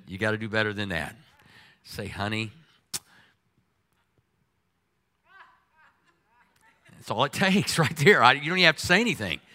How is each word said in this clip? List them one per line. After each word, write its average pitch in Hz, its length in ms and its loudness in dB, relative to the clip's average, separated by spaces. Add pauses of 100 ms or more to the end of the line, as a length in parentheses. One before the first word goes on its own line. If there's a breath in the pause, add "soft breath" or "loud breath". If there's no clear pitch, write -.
you 95 120 -12
gotta 107 200 -2
do 110 120 -10
better 107 240 -2
than 101 160 -8
that." 80 260 -6 (680 soft breath)
Say, - 240 -12
"Honey." 107 440 -8 (4000 soft breath)
That's - 140 -12
all 113 140 0
it 143 100 -2
<laughs> 196 140 0
takes 185 320 0
right 147 180 0
there. 151 240 6
I, 123 120 8
you 147 160 -6
don't 185 80 -2
even 185 80 4
have 160 120 4
to - 80 -8
say 180 140 4
anything. 107 400 -4 (160 loud breath)